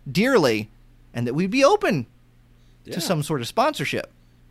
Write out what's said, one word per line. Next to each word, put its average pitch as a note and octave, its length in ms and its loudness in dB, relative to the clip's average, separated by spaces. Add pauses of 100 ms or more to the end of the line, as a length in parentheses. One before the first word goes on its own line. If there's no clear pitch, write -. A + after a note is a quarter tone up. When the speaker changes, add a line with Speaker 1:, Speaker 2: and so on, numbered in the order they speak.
Speaker 1:
dearly D3+ 600 2 (440)
and A#2+ 140 -4
that A#2+ 60 -4
we'd F#3 180 -2
be C4+ 140 4
open D#4+ 420 2 (760)
Speaker 2:
Yeah. A#2+ 80 -12
Speaker 1:
to E3+ 80 -4
some D#3+ 200 -2
sort C#3+ 200 -4
of A2+ 80 -8
sponsorship. G#3+ 640 -2 (380)